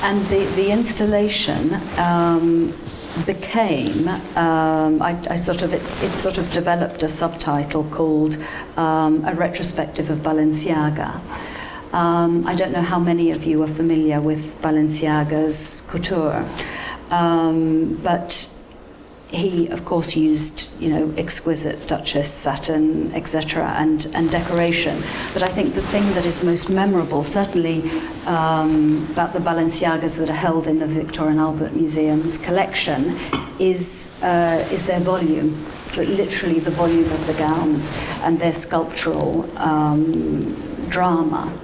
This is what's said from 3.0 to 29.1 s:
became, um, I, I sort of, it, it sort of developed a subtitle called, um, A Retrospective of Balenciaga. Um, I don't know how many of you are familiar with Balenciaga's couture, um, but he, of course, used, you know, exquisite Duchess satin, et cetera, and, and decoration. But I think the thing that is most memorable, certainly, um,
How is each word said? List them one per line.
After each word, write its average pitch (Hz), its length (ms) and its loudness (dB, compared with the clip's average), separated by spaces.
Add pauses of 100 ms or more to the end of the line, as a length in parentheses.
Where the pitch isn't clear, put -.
became, 170 800 0 (300)
um, 160 680 2
I, 175 160 0 (100)
I 170 80 -2
sort 175 260 0
of, 175 100 0
it, 180 100 -2 (200)
it 190 100 -2
sort 190 260 -2
of 175 140 -2
developed 175 500 0
a 156 60 0
subtitle 151 760 -2
called, 156 520 2 (400)
um, 156 480 2
A 180 100 0
Retrospective 165 760 -2
of 147 80 0
Balenciaga. 156 1000 0 (720)
Um, 170 540 2
I 180 80 0
don't 180 160 0
know 175 120 0
how 175 180 0
many 170 320 2
of 156 120 -4
you 156 200 2
are 151 180 -4
familiar 156 380 2
with 156 420 -2
Balenciaga's 156 1300 2
couture, 175 580 -2 (640)
um, 160 920 2
but - 500 0 (760)
he, 170 420 0
of 175 140 -6
course, 165 300 0
used, 156 540 0 (120)
you 165 80 0
know, 156 300 0
exquisite 165 680 -2
Duchess - 440 -2
satin, 156 800 0
et 160 140 -4
cetera, 156 500 -2
and, 156 380 2
and 165 160 2
decoration. 170 720 0 (300)
But 190 100 -2
I 185 60 0
think 202 260 0
the 196 80 -2
thing 208 220 0 (100)
that 175 100 0
is 170 200 -2
most 170 260 0
memorable, 175 540 2
certainly, 165 680 0 (360)
um, 156 840 2